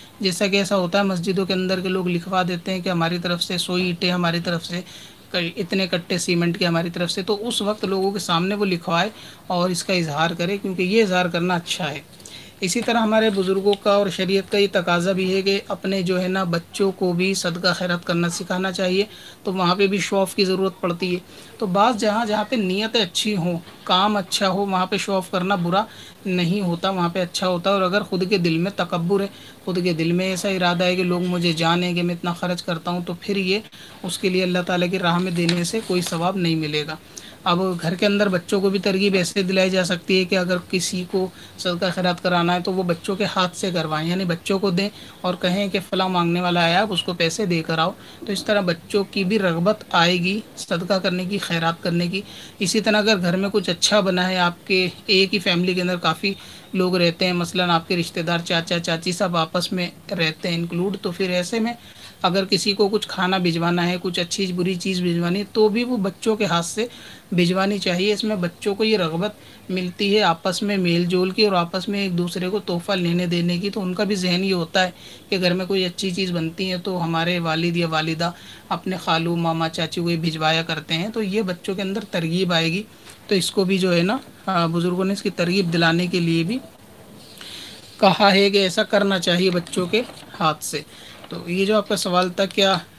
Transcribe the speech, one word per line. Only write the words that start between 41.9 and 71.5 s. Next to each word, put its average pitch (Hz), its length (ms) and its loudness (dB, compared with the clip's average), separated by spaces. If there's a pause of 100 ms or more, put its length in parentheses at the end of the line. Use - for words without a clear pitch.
खैरात 175 300 0
कराना 175 320 2
है 180 100 0
तो 190 100 -2
वो 185 120 0
बच्चों 175 320 -2
के 202 100 0
हाथ 185 240 0
से 190 220 -4
करवाएं, 156 340 -2
यानी 185 200 0
बच्चों 175 320 0
को 190 120 0
दें 196 200 0 (340)
और 180 120 -2
कहें 190 340 0
कि 196 100 -2
फ़लाँ 185 280 -2
मांगने 175 320 2
वाला 175 220 2
आया, 175 200 4
आप 214 80 0
उसको 175 240 -2
पैसे 170 320 0
दे 170 160 2
कर 160 180 -2
आओ। 175 140 0 (320)
तो 208 60 -4
इस 196 140 -4
तरह 208 160 4
बच्चों 175 440 0
की 196 180 -2
भी 202 140 2
रग़बत 185 460 2 (100)
आएगी 180 480 2 (160)
सदका 185 400 -2
करने 185 280 -2
की, 196 140 -2
खैरात 170 420 -2
करने 175 260 0
की। 190 140 -4 (380)
इसी 214 200 0
तरह 214 180 2
अगर 208 200 4
घर 175 180 2
में 196 140 0
कुछ 196 200 -2
अच्छा 202 320 2
बना 185 200 2
है, 185 160 0
आपके 175 520 0 (220)
एक 190 200 6
ही 208 80 2
फैमिली 180 340 2
के 185 60 0
अंदर 180 180 0
काफ़ी 175 380 -2 (360)
लोग 185 240 2
रहते 175 280 2
हैं, 180 100 2
मसलन 175 360 0
आपके 170 260 2
रिश्तेदार 170 460 -2
चाचा 170 380 -2
चाची 170 340 -2
सब 175 220 0
आपस 165 360 0
में 175 180 -4 (220)
रहते 165 360 -2
हैं 170 100 -2
include, 170 380 -2
तो 196 160 -4
फिर 185 200 -2
ऐसे 180 280 0
में 233 140 -2 (500)
अगर 190 200 2
किसी 202 300 -2
को 202 140 2
कुछ 208 180 0
खाना 190 320 0
भिजवाना 175 440 2
है, 180 160 0
कुछ 180 220 -4
अच्छी 180 320 -4
बुरी 180 240 0
चीज़ 180 260 -2
भिजवानी 175 360 0
है, 202 80 -4
तो 214 220 4
भी 226 160 2
वो 247 140 -2
बच्चों 202 380 -2
के 214 100 0
हाथ 170 180 0
से 220 240 -4 (460)
भिजवानी 190 440 2
चाहिए। 190 340 0
इसमें 208 280 -2
बच्चों 175 340 -2
को 220 100 0
ये 220 120 4
रग़बत 175 400 -2 (340)
मिलती 185 420 -2
है 214 100 6
आपस 175 400 0
में 202 160 0
मेल 175 280 4
जोल 185 260 2
की 220 140 2
और 196 80 2